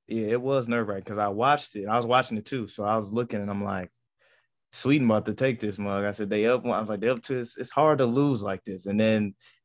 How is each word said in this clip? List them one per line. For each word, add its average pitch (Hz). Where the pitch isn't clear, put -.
Yeah, 110
it 117
was 131
nerve-wracking 107
'cause 104
I 104
watched 123
it. 98
I 107
was 120
watching 123
it 104
too. 120
So 104
I 107
was 104
looking 113
and 101
I'm 101
like, 95
Sweden 135
about 110
to 107
take 131
this 104
mug. 101
I 101
said, 101
"They 107
up 120
one." 117
I 104
was 110
like, 104
"They 110
up 123
two. 131
It's, 120
it's 120
hard 151
to 131
lose 127
like 95
this." 95
And 101
then 107